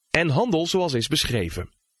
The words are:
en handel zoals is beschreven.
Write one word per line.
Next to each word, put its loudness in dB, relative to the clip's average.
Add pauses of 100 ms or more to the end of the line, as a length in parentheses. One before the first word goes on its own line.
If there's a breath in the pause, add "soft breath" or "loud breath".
en 2
handel 2
zoals 0
is 0
beschreven. -2 (300)